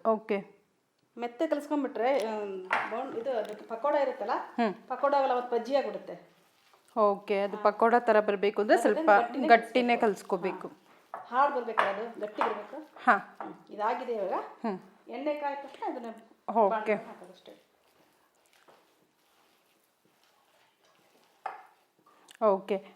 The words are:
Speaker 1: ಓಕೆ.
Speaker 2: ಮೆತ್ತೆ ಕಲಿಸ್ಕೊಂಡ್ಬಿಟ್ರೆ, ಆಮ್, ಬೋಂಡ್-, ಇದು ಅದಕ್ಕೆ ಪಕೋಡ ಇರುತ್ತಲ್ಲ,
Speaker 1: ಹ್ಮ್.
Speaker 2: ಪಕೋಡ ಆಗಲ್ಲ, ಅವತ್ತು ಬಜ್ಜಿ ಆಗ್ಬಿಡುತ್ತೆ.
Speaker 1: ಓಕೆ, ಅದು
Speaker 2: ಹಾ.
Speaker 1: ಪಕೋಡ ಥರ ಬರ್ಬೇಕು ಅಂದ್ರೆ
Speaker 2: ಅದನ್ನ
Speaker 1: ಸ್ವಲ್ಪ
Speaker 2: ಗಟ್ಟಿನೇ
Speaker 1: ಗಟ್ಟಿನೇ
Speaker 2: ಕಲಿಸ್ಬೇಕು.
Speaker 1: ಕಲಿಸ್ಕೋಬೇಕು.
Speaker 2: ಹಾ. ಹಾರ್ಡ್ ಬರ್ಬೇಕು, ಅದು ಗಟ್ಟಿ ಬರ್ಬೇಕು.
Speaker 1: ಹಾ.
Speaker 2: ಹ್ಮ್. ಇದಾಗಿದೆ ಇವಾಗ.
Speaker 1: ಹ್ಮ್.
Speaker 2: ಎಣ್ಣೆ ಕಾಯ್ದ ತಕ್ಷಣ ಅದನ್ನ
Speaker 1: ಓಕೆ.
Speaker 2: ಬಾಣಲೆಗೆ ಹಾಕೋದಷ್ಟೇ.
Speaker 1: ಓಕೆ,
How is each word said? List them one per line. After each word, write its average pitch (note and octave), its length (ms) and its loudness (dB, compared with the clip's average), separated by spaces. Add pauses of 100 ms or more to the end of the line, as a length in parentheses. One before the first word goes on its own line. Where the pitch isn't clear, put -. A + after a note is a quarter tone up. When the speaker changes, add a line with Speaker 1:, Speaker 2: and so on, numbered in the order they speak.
Speaker 1:
ಓಕೆ. G#3+ 580 -2 (540)
Speaker 2:
ಮೆತ್ತೆ A#3+ 280 -4
ಕಲಿಸ್ಕೊಂಡ್ಬಿಟ್ರೆ, C#4+ 800 -2
ಆಮ್, G3+ 420 -6 (220)
ಬೋಂಡ್-, A3+ 280 -6
ಇದು A#3+ 200 -4
ಅದಕ್ಕೆ G#3 260 -6
ಪಕೋಡ C#4+ 300 -2
ಇರುತ್ತಲ್ಲ, B3+ 400 0
Speaker 1:
ಹ್ಮ್. A3 400 -2 (140)
Speaker 2:
ಪಕೋಡ C#4 260 0
ಆಗಲ್ಲ, C4+ 180 2
ಅವತ್ತು B3 240 -2
ಬಜ್ಜಿ A3+ 180 -2
ಆಗ್ಬಿಡುತ್ತೆ. G3 560 -4 (680)
Speaker 1:
ಓಕೆ, G3+ 420 2
ಅದು G3+ 140 -4
Speaker 2:
ಹಾ. G#3 60 -10
Speaker 1:
ಪಕೋಡ G#3+ 360 4
ಥರ A3+ 220 4
ಬರ್ಬೇಕು G3+ 420 2
ಅಂದ್ರೆ C#4 160 6
Speaker 2:
ಅದನ್ನ A3 160 4
Speaker 1:
ಸ್ವಲ್ಪ D#4+ 160 2
Speaker 2:
ಗಟ್ಟಿನೇ B3 360 4
Speaker 1:
ಗಟ್ಟಿನೇ A#3+ 500 6
Speaker 2:
ಕಲಿಸ್ಬೇಕು. G#3 440 0
Speaker 1:
ಕಲಿಸ್ಕೋಬೇಕು. F#3 280 -6
Speaker 2:
ಹಾ. - 640 -20
ಹಾರ್ಡ್ B3+ 260 2
ಬರ್ಬೇಕು, A#3 240 -4
ಅದು G3+ 400 -2
ಗಟ್ಟಿ - 220 -6
ಬರ್ಬೇಕು. A3 460 -6 (160)
Speaker 1:
ಹಾ. G3+ 380 2
Speaker 2:
ಹ್ಮ್. D#3+ 120 -14 (160)
ಇದಾಗಿದೆ A#3 420 -4
ಇವಾಗ. G3+ 200 -4
Speaker 1:
ಹ್ಮ್. G#3 460 -6 (300)
Speaker 2:
ಎಣ್ಣೆ C#4 260 -4
ಕಾಯ್ದ C#4+ 280 -6
ತಕ್ಷಣ F4+ 280 -10
ಅದನ್ನ A#3 160 -8 (420)
Speaker 1:
ಓಕೆ. G#3 220 4
Speaker 2:
ಬಾಣಲೆಗೆ G#3+ 240 -2
ಹಾಕೋದಷ್ಟೇ. - 680 -16 (4000)
Speaker 1:
ಓಕೆ, G3 400 0 (120)